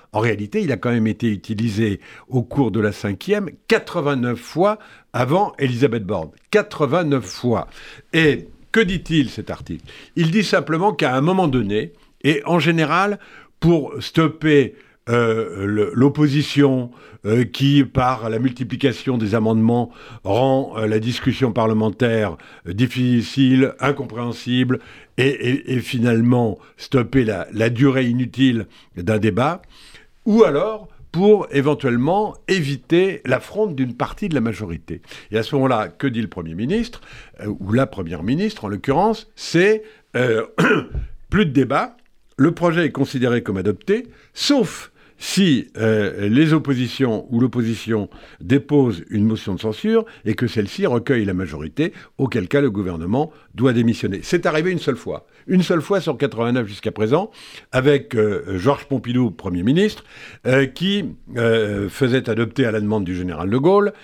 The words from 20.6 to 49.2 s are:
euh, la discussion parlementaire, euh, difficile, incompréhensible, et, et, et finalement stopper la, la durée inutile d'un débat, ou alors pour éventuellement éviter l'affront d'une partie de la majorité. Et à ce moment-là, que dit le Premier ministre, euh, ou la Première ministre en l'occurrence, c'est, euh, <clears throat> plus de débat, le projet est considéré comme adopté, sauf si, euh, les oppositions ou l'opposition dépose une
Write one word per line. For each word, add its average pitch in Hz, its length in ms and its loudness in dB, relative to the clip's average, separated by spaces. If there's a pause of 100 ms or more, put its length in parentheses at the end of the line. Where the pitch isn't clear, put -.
euh, 110 100 -4
la 110 140 2
discussion 117 540 -2
parlementaire, 110 800 0 (320)
euh, 87 60 -6
difficile, 127 1080 2
incompréhensible, 123 1000 -2 (380)
et, 131 120 4
et, 131 460 -2
et 120 40 0
finalement 117 800 2 (160)
stopper 127 480 0
la, 98 300 -4
la 113 160 2
durée 131 360 2
inutile 120 640 0 (300)
d'un 107 200 0
débat, 113 440 0 (640)
ou 220 180 6
alors 190 460 0 (240)
pour 196 380 4
éventuellement 143 840 0 (140)
éviter 170 760 0
l'affront 185 420 -2
d'une 127 280 -4
partie 143 320 -6
de 160 80 -2
la 123 60 0
majorité. 87 600 -6 (300)
Et 107 60 -2
à 113 60 0
ce 151 120 -6
moment-là, 127 320 2
que 135 200 -6
dit 113 140 -2
le 107 60 -4
Premier 80 260 -10
ministre, 165 460 -4 (400)
euh, 104 80 -10
ou 98 240 -6
la 131 160 2
Première 85 360 -10
ministre 165 420 -4
en - 20 -6
l'occurrence, 151 680 0
c'est, 214 460 2 (340)
euh, 113 280 2 (400)
<clears throat> - 440 -10
plus 196 160 2
de 143 60 -2
débat, 139 440 0 (400)
le 156 160 4
projet 170 360 0
est - 40 -2
considéré 123 500 0
comme 98 160 -4
adopté, 143 500 -2 (260)
sauf - 580 -2 (280)
si, - 580 0
euh, 104 520 0
les 147 240 4
oppositions 123 800 -2
ou 117 80 0
l'opposition 113 680 -2 (320)
dépose 131 680 2
une 107 160 0